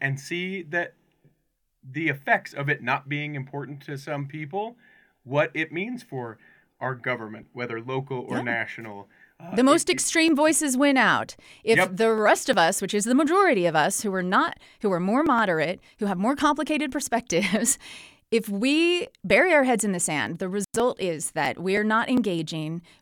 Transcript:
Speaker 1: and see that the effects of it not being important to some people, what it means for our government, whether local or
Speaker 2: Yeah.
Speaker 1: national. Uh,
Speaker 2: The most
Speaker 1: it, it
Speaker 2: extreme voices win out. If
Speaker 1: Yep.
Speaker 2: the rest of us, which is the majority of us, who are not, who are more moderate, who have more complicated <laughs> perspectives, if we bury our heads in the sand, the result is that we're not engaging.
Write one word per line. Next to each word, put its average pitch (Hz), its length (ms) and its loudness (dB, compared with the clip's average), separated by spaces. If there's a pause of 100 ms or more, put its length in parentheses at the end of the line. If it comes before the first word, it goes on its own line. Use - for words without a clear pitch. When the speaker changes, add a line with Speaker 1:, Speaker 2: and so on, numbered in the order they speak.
Speaker 1:
and 135 180 -4
see 185 440 -8
that 170 280 -4 (880)
the 147 280 -4
effects 190 420 -2
of 143 160 -4
it 139 140 -2
not 135 260 -2
being 147 260 -6
important 143 460 -10
to 143 160 -12
some 143 300 -8
people, 156 500 -10 (480)
what 147 300 0
it 160 180 -4
means 208 300 -6
for 120 340 -12 (420)
our 131 160 -4
government, 113 600 -8
whether 120 260 -6
local 131 380 -6 (100)
or 123 80 -4
Speaker 2:
Yeah. 123 60 -2
Speaker 1:
national. 113 640 -6 (320)
Uh, 170 160 -8
Speaker 2:
The 247 80 4
most 311 240 4
Speaker 1:
it, 359 40 0
it - 20 0
Speaker 2:
extreme 330 420 2
voices 311 400 2
win 277 220 4
out. 165 380 2 (280)
If 220 140 4
Speaker 1:
Yep. 185 180 2
Speaker 2:
the 226 160 2
rest 220 380 2
of 202 80 4
us, 170 240 4
which 185 100 -4
is 208 120 0
the 240 100 2
majority 311 500 4
of 160 100 2
us, 160 280 2
who 202 120 -2
are 185 80 -2
not, 226 360 0 (240)
who 202 100 0
are 170 80 0
more 214 220 2
moderate, 208 580 2 (200)
who 214 60 -2
have 190 120 -2
more 233 180 0
complicated 302 560 0
<laughs> - 0 -
perspectives, 202 840 0 (520)
if 220 200 2
we 311 580 0 (160)
bury 294 300 6
our 285 100 6
heads 247 180 2
in 208 100 0
the 175 80 -2
sand, 147 380 -2
the 185 120 -4
result 214 500 -2
is 165 300 -4
that 143 280 -2
we're 190 240 0
not 220 280 0
engaging. 165 720 -2 (200)